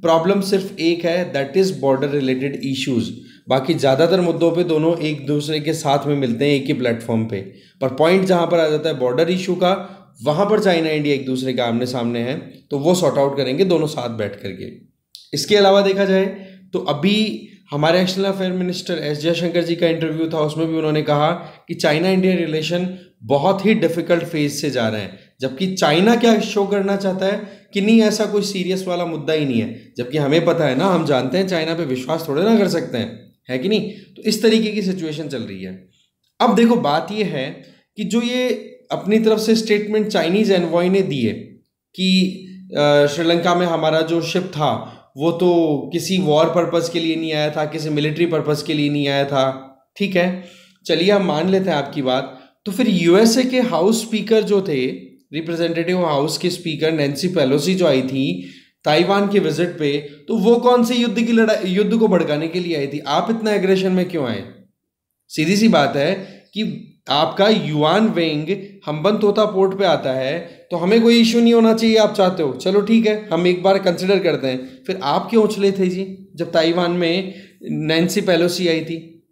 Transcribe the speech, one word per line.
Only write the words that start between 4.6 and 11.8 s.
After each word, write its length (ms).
दोनों 340
एक 280
दूसरे 340
के 120
साथ 340
में 100
मिलते 280
हैं 80
एक 140
ही 60
प्लेटफॉर्म 520
पे, 120
पर 80
पॉइंट 360
जहाँ 220
पर 140
आ 80
जाता 200
है 100
border 320
issue 240
का, 180
वहाँ 240
पर 140
China 300
India 240
एक 120
दूसरे 260
के 100
आमने 240